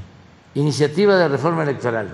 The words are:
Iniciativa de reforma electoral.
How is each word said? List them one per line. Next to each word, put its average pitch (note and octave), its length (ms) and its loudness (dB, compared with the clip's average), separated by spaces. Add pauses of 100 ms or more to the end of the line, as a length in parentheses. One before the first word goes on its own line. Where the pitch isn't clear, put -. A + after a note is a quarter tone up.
(540)
Iniciativa D3+ 600 2
de E3+ 140 4
reforma D#3 340 -2
electoral. A2+ 500 -4